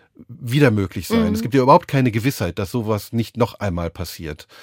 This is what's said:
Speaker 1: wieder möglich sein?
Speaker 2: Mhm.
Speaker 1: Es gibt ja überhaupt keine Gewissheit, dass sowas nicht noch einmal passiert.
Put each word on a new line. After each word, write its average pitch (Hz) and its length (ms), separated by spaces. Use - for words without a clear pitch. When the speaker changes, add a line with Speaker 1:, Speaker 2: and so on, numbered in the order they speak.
Speaker 1:
wieder 127 440
möglich 101 360
sein? 220 220
Speaker 2:
Mhm. 208 40
Speaker 1:
Es - 80
gibt 117 120
ja 135 80
überhaupt 143 260
keine 127 240
Gewissheit, 107 480
dass 98 120
sowas 107 420
nicht 117 240
noch 117 220
einmal 87 300
passiert. 80 580